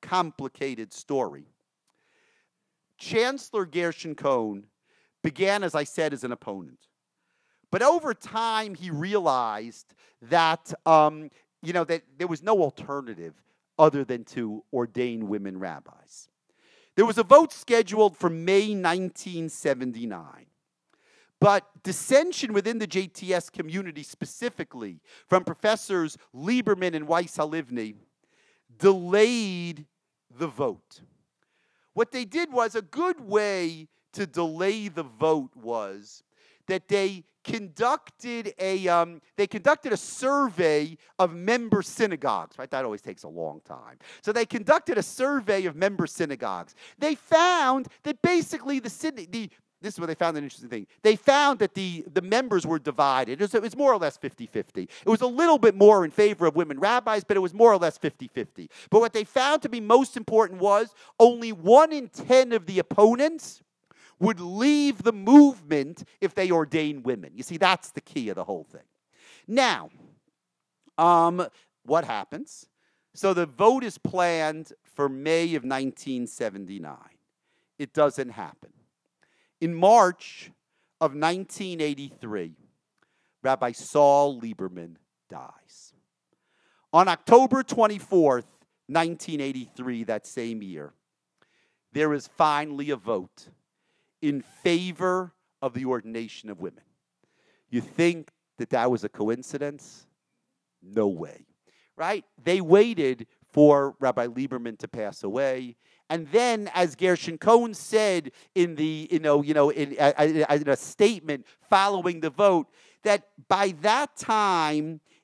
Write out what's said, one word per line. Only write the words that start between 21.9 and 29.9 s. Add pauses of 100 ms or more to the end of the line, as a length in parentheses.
within
the
J
T
S
community,
specifically (260)
from
Professors (180)
Lieberman
and
Weiss
Halivni, (840)
delayed (520)